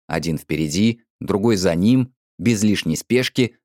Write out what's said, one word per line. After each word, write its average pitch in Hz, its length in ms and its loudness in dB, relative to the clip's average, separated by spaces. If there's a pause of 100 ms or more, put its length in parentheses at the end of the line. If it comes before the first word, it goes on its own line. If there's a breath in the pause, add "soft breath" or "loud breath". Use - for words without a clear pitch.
Один 78 300 -4
впереди, 80 640 -2 (180)
другой 98 380 0
за 87 180 0
ним, 123 380 2 (260)
без 104 240 0
лишней - 340 0
спешки, 127 680 -2